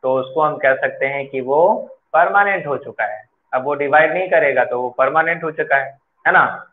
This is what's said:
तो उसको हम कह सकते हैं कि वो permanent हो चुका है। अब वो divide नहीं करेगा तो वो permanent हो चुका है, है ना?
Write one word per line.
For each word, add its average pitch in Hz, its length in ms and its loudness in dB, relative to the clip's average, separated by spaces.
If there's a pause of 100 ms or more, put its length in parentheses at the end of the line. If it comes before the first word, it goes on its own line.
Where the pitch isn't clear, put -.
तो 131 160 2
उसको 156 220 -2
हम 151 140 0
कह 135 200 2
सकते 135 300 -4
हैं 139 220 -6
कि 135 140 -6
वो 156 460 2 (240)
permanent 190 540 2
हो 143 120 -4
चुका 110 260 -8
है। 107 160 -8 (320)
अब 127 120 -2
वो 143 100 -2
divide 143 380 2
नहीं 180 180 -4
करेगा 135 340 2
तो 123 180 -4
वो 127 60 -4 (100)
permanent 160 460 0
हो 160 80 -4
चुका 151 240 -2
है, 135 140 -2 (340)
है 165 80 2
ना? 170 120 6 (280)